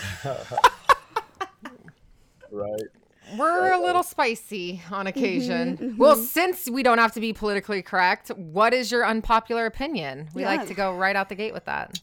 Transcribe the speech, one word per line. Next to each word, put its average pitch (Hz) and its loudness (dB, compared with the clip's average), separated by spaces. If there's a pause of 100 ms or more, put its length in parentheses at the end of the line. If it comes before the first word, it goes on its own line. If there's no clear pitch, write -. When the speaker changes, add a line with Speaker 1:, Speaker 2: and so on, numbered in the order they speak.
(260)
Speaker 1:
<laughs> - - (2250)
right. 104 -6 (560)
Speaker 2:
We're 349 2
Speaker 1:
Right, 359 4
Speaker 2:
a - -
little 359 0
Speaker 1:
right. 349 2
Speaker 2:
spicy 208 -4 (100)
on 196 -6
occasion. 247 -2
Speaker 3:
Mm-hmm, 240 -8
mm-hmm. 233 -6
Speaker 2:
Well, 277 8
since 311 0
we 262 -2
don't 247 6
have 226 4
to 226 -8
be 220 -2
politically 202 -4
correct, 185 0
what 196 0
is 247 2
your 233 2
unpopular 226 2
opinion? 156 -6
We 202 -6
like 196 0
Speaker 3:
Yeah. 202 -6
Speaker 2:
to 190 -10
go 190 -2
right 190 2
out 196 0
the 202 -10
gate 208 -6
with - -12
that. - -6